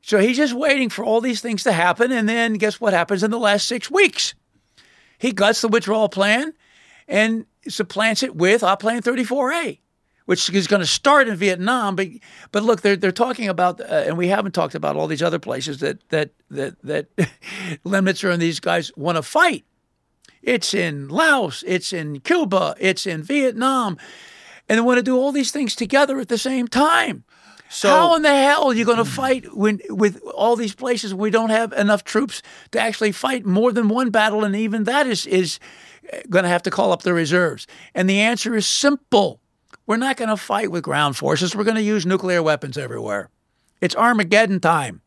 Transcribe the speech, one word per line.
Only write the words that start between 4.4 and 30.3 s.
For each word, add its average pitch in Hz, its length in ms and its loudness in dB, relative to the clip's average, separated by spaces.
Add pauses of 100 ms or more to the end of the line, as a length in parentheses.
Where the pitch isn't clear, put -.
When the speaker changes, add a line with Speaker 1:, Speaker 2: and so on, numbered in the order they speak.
Speaker 1:
He 247 140 -2
guts 202 300 2
the 226 60 -2
withdrawal 214 420 0
plan 220 440 0 (540)
and 220 380 0 (220)
supplants 214 540 -2
it 262 140 -4
with 190 260 4
Op 196 200 2
Plan 226 200 -2
thirty-four 254 500 -2
A, 330 280 -4 (460)
which 185 280 0
is 185 140 0
gonna 196 180 0
start 277 420 4
in 208 100 -4
Vietnam. 196 580 -2
But, 190 120 -4 (440)
but 208 100 0
look, 226 200 2
they're, 202 160 2
they're 190 140 0
talking 240 380 -2
about, 180 320 0
uh, - 40 -12 (200)
and 156 100 -2
we 175 120 -2
haven't 196 240 0
talked 156 240 -2
about 151 200 -4
all 156 120 -2
these 156 160 -4
other 165 160 -2
places 131 400 -8
that, 143 300 -6
that, 151 200 -2 (220)
that, 139 320 -8
that 151 240 -6 (100)
<laughs> 185 680 -6
Lemnitzer 190 480 -2
and 175 100 -2
these 165 180 -2
guys 170 360 -2
wanna 160 280 -2
fight. 320 420 0 (760)
It's - 320 -2
in 151 360 -4
Laos, 247 580 0
it's 185 240 -2
in 151 300 -8
Cuba, 196 580 0
it's - 260 0
in 160 180 -6
Vietnam. 254 720 0 (720)
And 214 80 2
they 226 40 2
wanna 247 200 4
do 254 160 0
all 269 160 2
these 269 180 -2
things 269 240 -4
together 269 440 0
at 220 100 -8
the 233 80 -2
same 262 300 -2
time. 311 560 2 (480)
Speaker 2:
So - 180 0
Speaker 1:
How 330 260 6
in 311 80 0
the 302 100 6
hell 285 360 4
are 247 40 2
you 226 120 0
gonna 233 200 2
fight 262 500 -4
when, 208 340 0
with 208 300 0 (140)